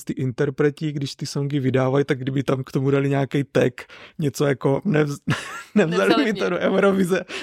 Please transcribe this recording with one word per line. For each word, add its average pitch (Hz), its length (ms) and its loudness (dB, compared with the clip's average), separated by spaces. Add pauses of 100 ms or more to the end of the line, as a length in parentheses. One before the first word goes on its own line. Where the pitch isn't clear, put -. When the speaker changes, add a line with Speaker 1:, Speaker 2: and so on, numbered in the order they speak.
Speaker 1:
ty - 80 -6
interpreti, 143 800 -2
když 139 240 -6
ty 143 100 -8
songy 143 340 -4
vydávají, 131 440 2
tak 135 140 -2
kdyby 135 240 -2
tam 135 220 -2
k - 80 -14
tomu 135 180 0
dali 139 180 2
nějaký 139 440 0
tag, 131 200 4 (460)
něco 151 280 0
jako 139 380 0
nevz-, 151 420 0
<laughs> - 480 -6
„Nevzali 180 240 2 (100)
Speaker 2:
Nevzali - 160 4
Speaker 1:
mi 214 80 0
Speaker 2:
mě. 185 100 -4
Speaker 1:
to 190 80 0
do 175 80 -2
Eurovize.“ 190 680 2 (180)